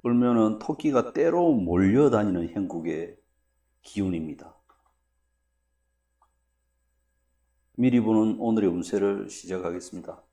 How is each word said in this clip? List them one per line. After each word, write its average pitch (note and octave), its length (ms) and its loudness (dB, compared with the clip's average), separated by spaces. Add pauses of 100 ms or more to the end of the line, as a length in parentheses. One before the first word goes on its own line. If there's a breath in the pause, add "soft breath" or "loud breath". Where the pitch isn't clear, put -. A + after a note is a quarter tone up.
을묘는 A#2+ 540 2
토끼가 C3 540 -2
떼로 E3 400 2
몰려다니는 G2 960 2
형국의 E2+ 680 -8 (680)
기운입니다. E2+ 720 -6 (3250)
미리 B2 240 4
보는 A2 360 2
오늘의 A2 320 0
운세를 G2 600 -2
시작하겠습니다. F2+ 920 -10 (120)